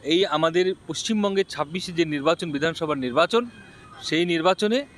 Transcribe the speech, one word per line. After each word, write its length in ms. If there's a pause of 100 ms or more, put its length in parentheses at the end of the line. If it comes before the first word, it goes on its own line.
এই 220
আমাদের 500 (120)
পশ্চিমবঙ্গের 600
ছাব্বিশে 420
যে 140
নির্বাচন, 460
বিধানসভার 460
নির্বাচন, 480 (560)
সেই 240
নির্বাচনে 600 (120)